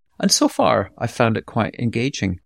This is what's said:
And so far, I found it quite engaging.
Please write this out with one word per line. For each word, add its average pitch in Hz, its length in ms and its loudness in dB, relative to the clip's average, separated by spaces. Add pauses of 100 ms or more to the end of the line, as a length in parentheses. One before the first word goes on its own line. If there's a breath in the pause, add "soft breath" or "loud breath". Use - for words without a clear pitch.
(200)
And 196 100 2
so - 180 4
far, 104 500 2
I - 80 -4
found 113 300 0
it - 100 -8
quite 107 320 -2
engaging. 117 680 -2